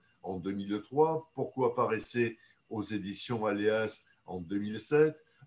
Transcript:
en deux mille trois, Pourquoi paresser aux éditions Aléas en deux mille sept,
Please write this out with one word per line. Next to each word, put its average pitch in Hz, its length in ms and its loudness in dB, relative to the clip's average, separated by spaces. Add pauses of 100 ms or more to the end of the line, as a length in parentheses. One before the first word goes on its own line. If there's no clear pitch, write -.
(220)
en 92 160 -6
deux 92 140 -4
mille 101 320 -4
trois, 160 500 0
Pourquoi 123 420 0
paresser 113 600 0 (320)
aux 107 140 -4
éditions 107 600 -4
Aléas 107 580 0 (220)
en 90 140 -8
deux 90 200 -4
mille 107 200 -4
sept, 151 380 4 (300)